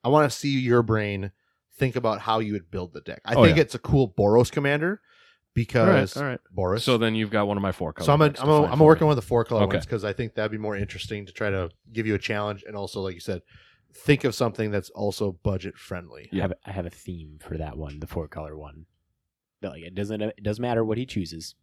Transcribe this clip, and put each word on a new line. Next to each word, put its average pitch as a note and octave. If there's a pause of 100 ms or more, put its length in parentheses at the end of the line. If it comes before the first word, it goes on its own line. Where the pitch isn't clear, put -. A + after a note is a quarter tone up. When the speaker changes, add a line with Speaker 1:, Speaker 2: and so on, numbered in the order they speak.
Speaker 1:
I A#2+
wanna D3
see C#3
your A#2+
brain G#2 (440)
think B2+
about A2
how A2+
you G#2+
would E2+
build F2+
the D2
deck. -
I A#2
Speaker 2:
Oh, B2
Speaker 1:
think D3+
Speaker 2:
yeah. D#3+
Speaker 1:
it's -
a -
cool C3+
Boros G#2+
commander D3+ (540)
because A#2+
Speaker 2:
All C#3
right, -
all C3
right. - (120)
Speaker 1:
Boris. F#2+
Speaker 2:
So B2
then A2+
you've G#2+
got G#2
one G2+
of G2
my F#2+
four D#2+
color -
Speaker 1:
So D3
I'm D3+
a, D3+
Speaker 2:
decks D3
Speaker 1:
I'm C#3
Speaker 2:
to D3+
Speaker 1:
a, D3+
Speaker 2:
find -
Speaker 1:
I'm C3+
Speaker 2:
for D#3
Speaker 1:
working D#3
Speaker 2:
me. D3+
Speaker 1:
with C#3+
the A#2
four A#2
color A2
Speaker 2:
Okay. G2
Speaker 1:
ones D#2+
'cause G#2
I G#2
think A#2
that'd G#2+
be G#2+
more G#2+
interesting G2+
to F#2
try G#2+
to F#2 (200)
give A2
you G#2+
a F#2
challenge, G#2
and G#2
also, G2+
like F#2+
you F2+
said, F#2 (500)
think -
of B2
something A2+
that's G2+
also G#2
budget F#2
friendly. F2
Speaker 2:
Yeah. F#2+
Speaker 3:
I -
have, F#2 (140)
I F#2+
have F#2+
a E2+
theme D#2
for -
that D#2
one, D2
the D#2
four D#2
color D#2
one. D2+ (760)
But, F#2+
like, E2
it F2+
doesn't, G#2
it G#2+
doesn't G#2
matter A#2
what A2
he B2+
chooses. E2+